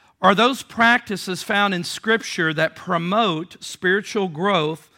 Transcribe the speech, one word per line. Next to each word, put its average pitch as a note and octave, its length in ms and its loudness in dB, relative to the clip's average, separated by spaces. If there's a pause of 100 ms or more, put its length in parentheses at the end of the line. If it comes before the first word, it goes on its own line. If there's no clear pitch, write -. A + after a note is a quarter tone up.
(200)
are F#3+ 140 6
those A#3 280 2
practices A3+ 800 0
found G3+ 320 0
in F3 100 -4
Scripture - 720 -2
that D#3+ 220 -2
promote F3+ 840 -2
spiritual F#3+ 680 -2
growth D#3+ 680 -2